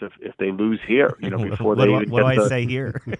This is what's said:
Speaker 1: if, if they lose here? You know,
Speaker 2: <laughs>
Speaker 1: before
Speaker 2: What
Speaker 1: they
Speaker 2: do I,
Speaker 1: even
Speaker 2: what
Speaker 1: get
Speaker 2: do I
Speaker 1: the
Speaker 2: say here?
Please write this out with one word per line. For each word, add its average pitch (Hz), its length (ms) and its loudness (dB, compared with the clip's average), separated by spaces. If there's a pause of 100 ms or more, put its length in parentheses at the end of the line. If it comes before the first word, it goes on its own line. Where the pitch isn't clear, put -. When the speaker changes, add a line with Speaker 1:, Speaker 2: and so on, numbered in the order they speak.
Speaker 1:
if, 98 200 -10
if 95 160 -14
they 98 140 -2
lose 104 360 0
here? 131 320 2
You 120 100 -6
know, - 80 -4
Speaker 2:
<laughs> 110 120 -2
Speaker 1:
before 107 260 0
Speaker 2:
What - 40 2
Speaker 1:
they 113 60 4
Speaker 2:
do 104 100 4
I, 107 60 0
Speaker 1:
even 107 100 -4
Speaker 2:
what 120 120 4
Speaker 1:
get 131 120 2
Speaker 2:
do 117 60 4
I - 20 4
Speaker 1:
the 104 60 2
Speaker 2:
say 123 160 0
here? 127 360 -4 (180)